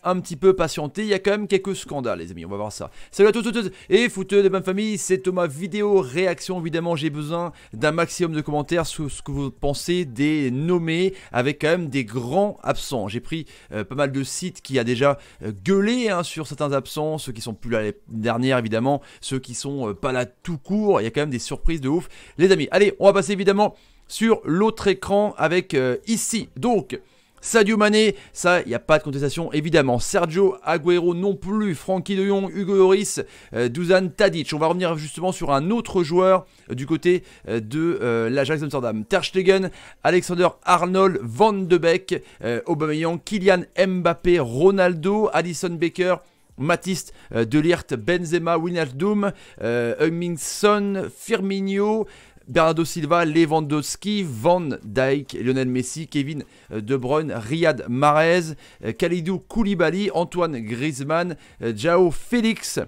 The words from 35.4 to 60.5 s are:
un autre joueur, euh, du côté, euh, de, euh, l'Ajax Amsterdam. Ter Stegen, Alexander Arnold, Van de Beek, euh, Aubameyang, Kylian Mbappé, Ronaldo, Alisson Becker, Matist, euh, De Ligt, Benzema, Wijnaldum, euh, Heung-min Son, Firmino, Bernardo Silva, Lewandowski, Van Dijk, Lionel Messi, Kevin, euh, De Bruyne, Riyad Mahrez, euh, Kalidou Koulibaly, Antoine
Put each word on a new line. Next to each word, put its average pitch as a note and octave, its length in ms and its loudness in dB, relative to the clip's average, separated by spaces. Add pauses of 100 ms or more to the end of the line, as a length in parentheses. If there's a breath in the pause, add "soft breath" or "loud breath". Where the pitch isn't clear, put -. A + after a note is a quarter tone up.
un D3 180 0
autre A3 320 0
joueur, F#3 420 4 (260 soft breath)
euh, A#2 40 -6
du C3 120 -8
côté, E3 360 0 (260 loud breath)
euh, A2+ 120 -2
de, D3 420 -2
euh, A#2 260 0
l'Ajax C#3 360 0
Amsterdam. A#2+ 400 -4
Ter F3 200 0
Stegen, F#3+ 460 2 (320 loud breath)
Alexander F3 460 2 (160)
Arnold, F3+ 580 4
Van B2+ 300 2
de F3+ 260 2
Beek, F3 380 0 (260 loud breath)
euh, A#2 240 -2
Aubameyang, D#3+ 580 -2
Kylian F#3 380 2 (160)
Mbappé, F3 640 2
Ronaldo, F3+ 920 2
Alisson E3+ 460 -2
Becker, F3 380 0 (420 soft breath)
Matist, E3 560 -2 (180 soft breath)
euh, A2+ 120 2
De C3 160 2
Ligt, D#3+ 340 0
Benzema, E3 640 -2
Wijnaldum, F3 720 -2 (320 loud breath)
euh, A#2 380 -2
Heung-min E3+ 360 0
Son, G3+ 800 -2
Firmino, G3 920 -2 (400 loud breath)
Bernardo D#3+ 360 2
Silva, E3+ 400 0
Lewandowski, D#3 1040 0
Van D3+ 420 0 (120)
Dijk, C3 520 -2
Lionel C3 340 0
Messi, B2+ 400 -4
Kevin, C#3+ 340 -4 (300 soft breath)
euh, A2 80 -6
De A#2 160 -2
Bruyne, C3+ 360 -2
Riyad C#3+ 560 0
Mahrez, D#3 680 2 (280 loud breath)
euh, A2 60 -4
Kalidou F3 480 -2
Koulibaly, G3 760 0
Antoine E3 460 -2